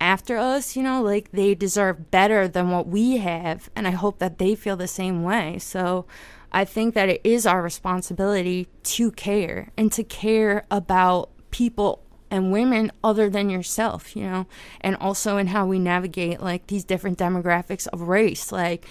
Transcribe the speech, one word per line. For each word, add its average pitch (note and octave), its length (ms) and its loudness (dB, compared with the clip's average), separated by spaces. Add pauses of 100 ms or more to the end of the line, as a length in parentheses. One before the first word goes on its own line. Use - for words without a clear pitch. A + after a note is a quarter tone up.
after F#3+ 360 2
us, B3+ 400 -2
you C4 60 0
know, C4 200 0
like, G#3 300 0
they G3 220 2
deserve F#3 580 -2
better G3 340 6
than F3+ 240 0
what F3 160 0
we A3+ 320 2
have, E3+ 560 -4
and G3+ 140 -4
I F3+ 40 0
hope G3 280 -2
that F#3 180 -2
they F#3+ 160 2
feel G#3 220 -4
the F3+ 100 -6
same F#3 380 -4
way. F3+ 340 -2
So F3+ 480 -4 (460)
I G3 120 2
think A3 300 -2
that G3 140 4
it F3+ 160 0
is A3+ 220 2
our F#3 160 4
responsibility F3+ 1080 -2 (160)
to A3+ 260 0
care G3+ 680 -4
and A3 160 2
to A3+ 120 -2
care G#3+ 640 2
about F#3 600 2 (200)
people A3+ 520 0 (300)
and F#3+ 180 0
women A3 400 2 (140)
other G#3+ 240 4
than G3+ 220 0
yourself, - 640 -4
you G#3 60 -6
know, F#3 240 -4 (340)
and F#3+ 160 -2
also G3+ 400 -2
in G3 120 2
how G3 180 0
we F#3+ 120 0
navigate, F3+ 640 -2
like, F3+ 260 -4
these G3 160 -4
different F#3 360 -4
demographics F3 720 0
of E3+ 200 -6
race, G3 420 2
like, F3 400 -4